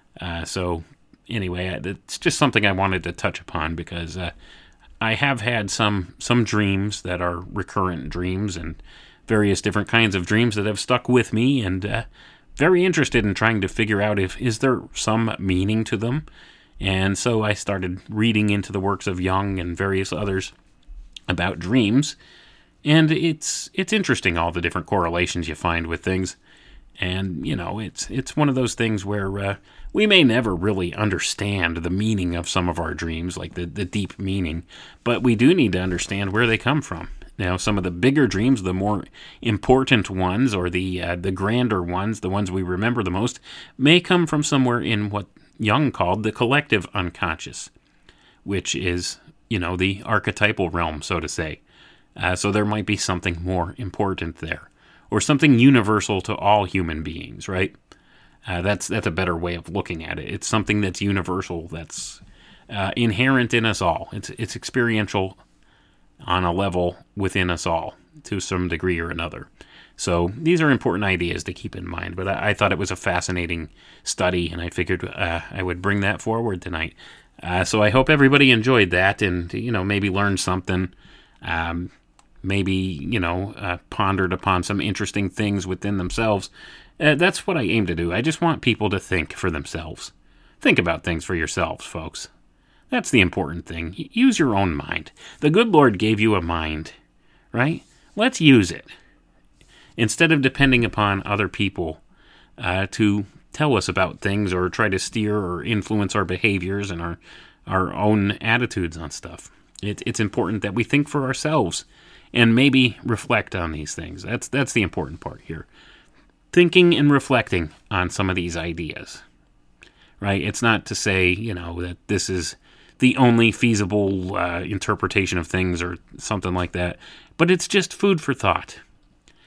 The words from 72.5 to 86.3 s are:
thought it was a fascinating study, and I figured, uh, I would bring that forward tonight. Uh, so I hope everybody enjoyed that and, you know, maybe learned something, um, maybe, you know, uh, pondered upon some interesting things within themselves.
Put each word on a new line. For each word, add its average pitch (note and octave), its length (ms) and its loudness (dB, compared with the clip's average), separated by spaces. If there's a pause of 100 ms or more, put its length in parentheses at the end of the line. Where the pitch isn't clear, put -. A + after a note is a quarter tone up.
thought G2 180 2
it F#2 60 2
was F#2 140 -4
a F#2 40 -4
fascinating F2 720 -4 (340)
study, F2+ 460 0
and E2+ 120 -8
I E2+ 80 -6
figured, F2+ 340 -2
uh, E2+ 380 -4 (100)
I - 100 -8
would F2+ 200 -4
bring G2+ 200 0
that G2 200 -2
forward A2 400 -4
tonight. E2 340 -8 (460)
Uh, F2+ 220 -2
so G#2+ 200 2
I G#2 60 6
hope C3 200 4
everybody C#3 420 6
enjoyed A2+ 400 4
that F#2 300 2
and, F2+ 320 0
you A2 180 -4
know, G2 120 -2
maybe G2+ 260 0
learned G2 300 0
something, F#2 540 -2 (480)
um, E2+ 500 -4 (500)
maybe, F#2+ 320 0
you F#2+ 460 -2
know, F#2 380 -2
uh, F2+ 200 -6 (120)
pondered F#2+ 440 0
upon F2+ 300 0
some G2 180 -2
interesting G2+ 480 -2
things G2+ 380 -2
within G2 300 -4
themselves. G2+ 520 -2 (500)